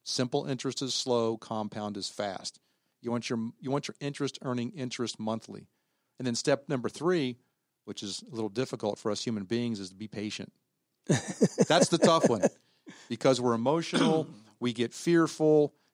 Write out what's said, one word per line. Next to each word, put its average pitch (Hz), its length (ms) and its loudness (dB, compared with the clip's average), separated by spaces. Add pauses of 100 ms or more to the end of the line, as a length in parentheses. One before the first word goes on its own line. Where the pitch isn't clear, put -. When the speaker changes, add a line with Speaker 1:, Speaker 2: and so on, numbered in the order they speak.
Speaker 1:
Simple 139 420 -2
interest 135 380 -4
is 127 100 -4
slow. 117 440 0
Compound 104 600 -6
is 95 120 -8
fast. 101 500 -8 (420)
You 120 100 -6
want 120 180 -4
your, 117 100 -2 (200)
you 135 120 -6
want 143 160 -2
your - 120 -12
interest 143 440 -6
earning 123 280 -4
interest 127 480 -6
monthly. 107 480 -6 (520)
And 131 80 -6
then 120 80 -2
step 135 340 0
number 127 200 -2
three, 151 480 0 (480)
which 104 180 -10
is 98 260 -8
a 160 60 -14
little 110 140 -2
difficult 110 500 -4
for 110 120 -4
us 104 120 -4
human 110 200 -4
beings, 117 360 -4
is 98 100 -10
to 95 60 -20
be 104 120 -12
patient. - 440 -8 (260)
Speaker 2:
<laughs> - 300 -20
Speaker 1:
That's - 840 4
the 165 120 2
tough 165 280 6
one, 110 120 2 (680)
because 123 320 4
we're 123 120 4
emotional. 160 760 2
<clears throat> - 60 -20 (240)
We 120 100 0
get 117 220 -2
fearful. 156 800 4 (200)